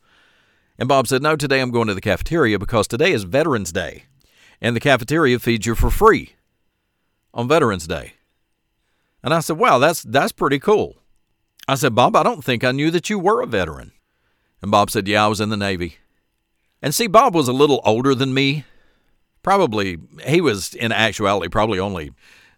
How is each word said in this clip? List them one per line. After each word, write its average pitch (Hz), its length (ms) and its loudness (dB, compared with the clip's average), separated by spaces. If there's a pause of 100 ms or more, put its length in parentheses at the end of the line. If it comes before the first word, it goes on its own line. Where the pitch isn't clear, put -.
(800)
And 123 100 -4
Bob 135 180 2
said, 131 160 0
"No, 156 140 2
today 135 240 0
I'm 127 100 -4
going 117 180 0
to 101 60 -2
the 92 60 -6
cafeteria 110 580 0
because 101 300 -2
today 156 240 0
is 110 120 -2
Veterans 110 480 -2
Day, 85 320 -8 (540)
and 117 160 -2
the 117 60 -2
cafeteria 131 580 2
feeds 113 280 -2
you 117 80 -2
for - 160 2
free 202 440 2 (1000)
on 120 160 -6
Veterans 117 380 2
Day." 80 280 -10 (1080)
And 135 100 -2
I 165 80 2
said, 156 160 -6
"Wow, 190 220 2
that's, 151 240 2
that's 139 300 0
pretty 143 260 0
cool." 135 380 0 (720)
I 135 60 0
said, 123 200 0
"Bob, 131 220 4
I 156 60 4
don't 190 200 -2
think 120 220 -2
I 127 80 2
knew 147 180 0
that 170 200 -4
you 208 80 -2
were 208 240 0
a 254 40 -6
veteran." 92 460 -4 (720)
And 98 80 -6
Bob 104 200 4
said, 101 160 -2
"Yeah, 104 180 2
I 107 40 2
was 107 120 -2
in 107 100 -2
the 110 60 -4
Navy." 95 420 -4 (840)
And 143 120 -4
see, 233 120 -2
Bob 220 280 4
was 156 120 2
a 123 60 0
little 135 320 2
older 123 300 2
than 131 200 -2
me. 139 300 -2 (760)
Probably, 107 560 0 (280)
he 160 140 2
was, 110 340 -2
in 117 160 -4
actuality, 101 580 0
probably 107 300 0
only 90 340 -6 (460)